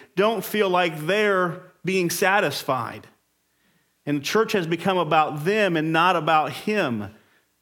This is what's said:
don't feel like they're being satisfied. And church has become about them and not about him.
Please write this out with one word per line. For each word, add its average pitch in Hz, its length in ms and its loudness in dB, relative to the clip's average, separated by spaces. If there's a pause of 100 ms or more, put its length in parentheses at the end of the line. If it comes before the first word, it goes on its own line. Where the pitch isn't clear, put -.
(140)
don't 202 300 2
feel 202 260 0
like 165 360 0
they're 190 540 0 (240)
being 185 240 0
satisfied. 139 1000 -2 (960)
And 147 160 -4
church 220 300 0
has 190 120 0
become 170 320 -2
about 156 480 2
them 196 320 0
and 160 160 -2
not 175 220 4
about 156 380 2
him. 127 600 -4 (500)